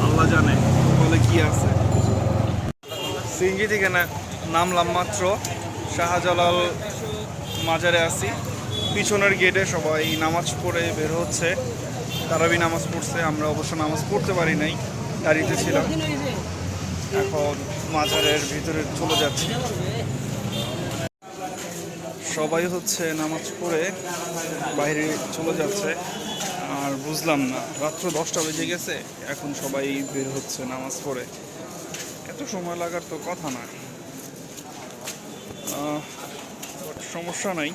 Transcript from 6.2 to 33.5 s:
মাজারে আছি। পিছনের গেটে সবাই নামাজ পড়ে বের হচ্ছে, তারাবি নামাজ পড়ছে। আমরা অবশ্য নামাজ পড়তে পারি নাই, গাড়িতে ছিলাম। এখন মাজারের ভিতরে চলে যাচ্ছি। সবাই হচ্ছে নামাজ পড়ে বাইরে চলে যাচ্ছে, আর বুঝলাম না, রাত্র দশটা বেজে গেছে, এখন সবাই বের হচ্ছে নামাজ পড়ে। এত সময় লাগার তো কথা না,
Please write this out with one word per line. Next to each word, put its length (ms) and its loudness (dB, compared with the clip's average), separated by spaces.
মাজারে 360 4
আছি। 280 2
পিছনের 420 4
গেটে 300 4
সবাই 540 2
নামাজ 340 2
পড়ে 340 0
বের 140 0
হচ্ছে, 440 0
তারাবি 280 4
নামাজ 240 2
পড়ছে। 300 -2
আমরা 240 2
অবশ্য 280 0
নামাজ 360 0
পড়তে 220 2
পারি 220 4
নাই, 200 2
গাড়িতে 340 4
ছিলাম। 260 2
এখন 360 0
মাজারের 460 4
ভিতরে 440 -2
চলে 200 2
যাচ্ছি। 280 2
সবাই 300 2
হচ্ছে 480 -2
নামাজ 380 -2
পড়ে 300 0
বাইরে 400 0
চলে 240 -2
যাচ্ছে, 380 0
আর 120 -2
বুঝলাম 460 0
না, 180 0
রাত্র 300 -2
দশটা 300 -2
বেজে 240 -2
গেছে, 380 -4
এখন 260 -6
সবাই 500 -2
বের 140 -2
হচ্ছে 380 -6
নামাজ 400 -6
পড়ে। 160 -4
এত 220 -10
সময় 240 -4
লাগার 340 -4
তো 160 -6
কথা 240 -6
না, 100 -6